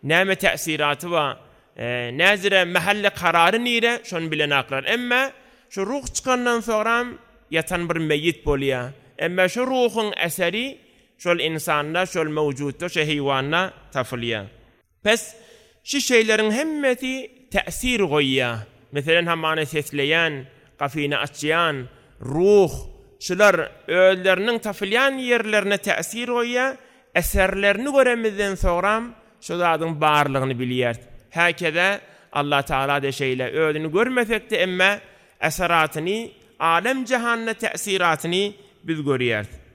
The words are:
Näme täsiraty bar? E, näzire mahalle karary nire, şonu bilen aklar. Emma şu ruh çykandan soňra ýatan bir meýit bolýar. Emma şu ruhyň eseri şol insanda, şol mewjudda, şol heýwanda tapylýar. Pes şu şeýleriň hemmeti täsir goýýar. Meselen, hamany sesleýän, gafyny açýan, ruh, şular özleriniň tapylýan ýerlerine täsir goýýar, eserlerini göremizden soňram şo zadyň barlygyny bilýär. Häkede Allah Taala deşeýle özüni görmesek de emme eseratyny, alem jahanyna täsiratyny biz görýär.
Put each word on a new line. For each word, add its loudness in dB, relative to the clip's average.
Näme 2
täsiraty -2
bar? -2
E, -6
näzire 4
mahalle 0
karary 2
nire, 0
şonu -6
bilen 0
aklar. 0
Emma 0
şu -4
ruh -6
çykandan 0
soňra -2
ýatan -2
bir -2
meýit 0
bolýar. 0
Emma 0
şu -4
ruhyň 0
eseri -4
şol 0
insanda, -2
şol -2
mewjudda, -2
şol -2
heýwanda 0
tapylýar. -4
Pes 0
şu -4
şeýleriň 2
hemmeti -2
täsir -2
goýýar. 0
Meselen, 0
hamany 0
sesleýän, -2
gafyny -2
açýan, -2
ruh, 4
şular 4
özleriniň 4
tapylýan 0
ýerlerine 2
täsir -4
goýýar, -2
eserlerini 2
göremizden 2
soňram 0
şo -8
zadyň 0
barlygyny 2
bilýär. 0
Häkede 0
Allah 0
Taala 0
deşeýle -2
özüni 0
görmesek 0
de 0
emme 2
eseratyny, 0
alem 0
jahanyna -2
täsiratyny 0
biz -4
görýär. 0